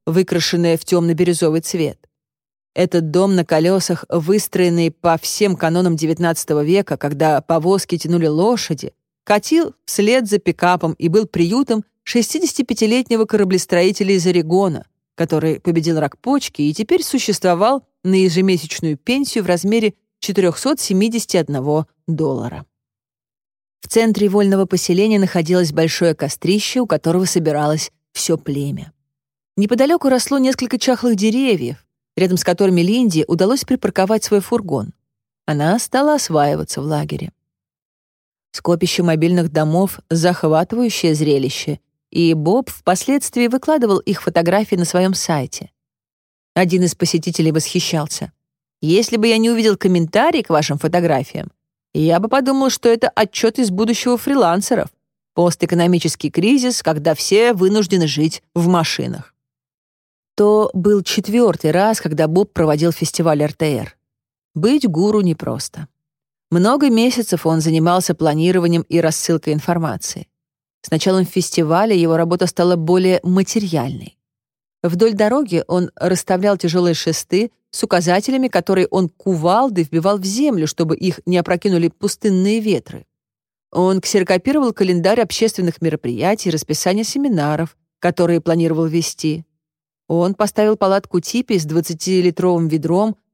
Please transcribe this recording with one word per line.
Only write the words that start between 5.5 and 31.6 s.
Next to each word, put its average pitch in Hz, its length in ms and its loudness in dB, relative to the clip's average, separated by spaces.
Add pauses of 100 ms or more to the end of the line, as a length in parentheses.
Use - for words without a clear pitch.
канонам 170 400 0
девятнадцатого 160 680 -2
века, 175 340 0
когда 147 440 0
повозки 175 560 0
тянули 165 280 -2
лошади, 170 680 -2 (300)
катил 277 520 0 (100)
вслед 226 420 0
за 208 120 0
пикапом 175 540 0
и - 160 -2
был 202 180 2
приютом 214 560 0 (200)
шестидесятипятилетнего 240 1200 0
кораблестроителя 190 920 2
из 175 100 0
Орегона, 175 640 0 (260)
который 160 460 -2
победил 165 400 0
рак 147 180 -2
почки 262 460 -2
и 151 100 0
теперь 320 300 0
существовал 214 800 0 (200)
на 190 120 2
ежемесячную 180 840 0
пенсию 254 460 -2
в 170 40 -10
размере 196 460 0 (260)
четырёхсот 196 600 -2
семидесяти 214 580 -2
одного 151 500 -2 (200)
доллара. 135 580 -4 (1160)
В - 60 -18
центре 220 420 2
вольного 196 360 2
поселения 196 540 0
находилось 180 540 0
большое 165 420 0
кострище, 185 640 -2
у 240 80 0
которого 175 380 0
собиралось 151 680 -2 (220)
всё - 240 -2
племя. 143 560 -6 (640)
Неподалёку 262 540 2
росло 262 280 0
несколько 254 420 0
чахлых 240 360 0
деревьев, 208 680 0 (320)